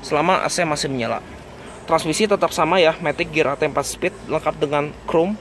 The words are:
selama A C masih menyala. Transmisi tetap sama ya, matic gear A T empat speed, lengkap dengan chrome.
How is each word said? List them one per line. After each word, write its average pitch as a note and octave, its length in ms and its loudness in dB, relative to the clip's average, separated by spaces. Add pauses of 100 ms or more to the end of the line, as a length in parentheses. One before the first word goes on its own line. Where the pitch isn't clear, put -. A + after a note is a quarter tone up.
selama E3 400 2
A - 0 -
C - 160 0
masih D#3 240 0
menyala. A#2+ 320 -2 (720)
Transmisi E3 400 2
tetap E3+ 240 2
sama E3+ 240 2
ya, D#3+ 240 6
matic E3 320 -2
gear D3 160 4
A C#3+ 80 -4
T D#3 80 2
empat C#3 160 0
speed, - 320 -4 (160)
lengkap D#3 320 -2
dengan D3 320 0 (160)
chrome. F3 300 4